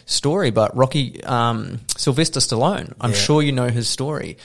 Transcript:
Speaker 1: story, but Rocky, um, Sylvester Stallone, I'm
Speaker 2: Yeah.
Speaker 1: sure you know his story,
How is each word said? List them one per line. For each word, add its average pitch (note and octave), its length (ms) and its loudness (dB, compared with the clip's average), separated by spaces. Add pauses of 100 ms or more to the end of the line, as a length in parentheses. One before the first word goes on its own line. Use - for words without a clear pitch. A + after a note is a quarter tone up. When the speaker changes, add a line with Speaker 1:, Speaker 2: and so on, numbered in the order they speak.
Speaker 1:
story, D#3 440 0
but G#2+ 240 2
Rocky, B2+ 480 0
um, A#2 560 -2 (160)
Sylvester C#3+ 460 0
Stallone, C3 580 0
I'm A#2+ 120 0
Speaker 2:
Yeah. G2+ 40 0
Speaker 1:
sure D3+ 280 4
you C#3+ 100 2
know B2 160 0
his A#2 180 -2
story, C#3 580 -4